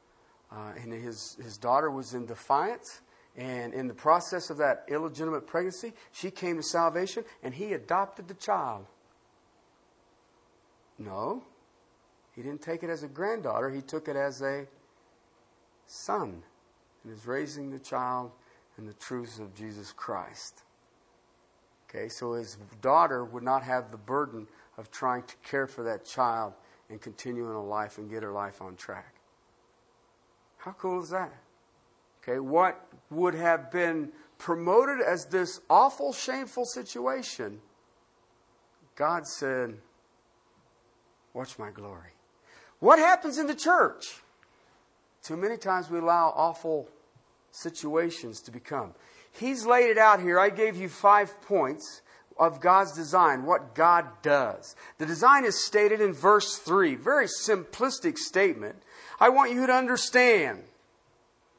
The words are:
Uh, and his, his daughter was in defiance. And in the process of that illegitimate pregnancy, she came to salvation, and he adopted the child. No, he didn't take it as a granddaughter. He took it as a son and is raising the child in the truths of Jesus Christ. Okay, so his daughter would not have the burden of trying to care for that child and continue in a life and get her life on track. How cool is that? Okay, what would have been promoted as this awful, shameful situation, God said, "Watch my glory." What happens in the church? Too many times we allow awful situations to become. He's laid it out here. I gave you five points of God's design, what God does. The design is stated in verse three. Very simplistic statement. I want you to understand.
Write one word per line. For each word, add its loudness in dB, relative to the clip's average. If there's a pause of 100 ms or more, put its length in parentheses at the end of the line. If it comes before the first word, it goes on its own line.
(500)
Uh, -14
and -14
his, -14
his -18
daughter 0
was -10
in -8
defiance. -4 (340)
And -10
in -6
the -10 (140)
process 2
of -10
that 0
illegitimate -6
pregnancy, -6 (200)
she -10
came -6
to -8
salvation, -2 (180)
and -10
he -8
adopted -4
the -18 (160)
child. -6 (2000)
No, -10 (920)
he -18
didn't -12
take -10
it -10
as -8
a -14
granddaughter. -6
He -10
took -10
it -6
as -4
a -6 (1200)
son -8 (640)
and -18
is -18
raising -8
the -14
child -8 (440)
in -18
the -18
truths -12
of -16
Jesus -16
Christ. -14 (1200)
Okay, -10
so -10
his -10 (240)
daughter 2
would -14
not 0
have -4
the -18
burden -6 (280)
of -20
trying -4
to -20
care -4
for -12
that -6
child -2 (360)
and -16
continue -10
in -10
a -8
life -6
and -14
get -10
her -10
life -10
on -16
track. -16 (1400)
How -16
cool -6
is -12
that? -6 (880)
Okay, -4
what 0 (260)
would 0
have 0
been -2 (280)
promoted 2
as -2
this -4 (100)
awful, 4
shameful -6
situation, -8 (1400)
God -2
said, -6 (1500)
"Watch -12
my -12
glory." -18 (720)
What 8
happens 2
in -2
the -2
church? 0 (1040)
Too -10
many -2
times -2
we -4
allow 4
awful -2 (600)
situations -4
to -20
become. -10 (380)
He's -6
laid 6
it 2
out 8
here. 2
I 6
gave -2
you -8
five 4
points -2 (380)
of 2
God's 6
design, 4
what 0
God 6 (160)
does. 0 (220)
The -4
design 6
is 0
stated 4
in 2
verse 4
three. 2
Very 2
simplistic -2
statement. 0 (420)
I 8
want 4
you 0
to 4
understand. 4 (960)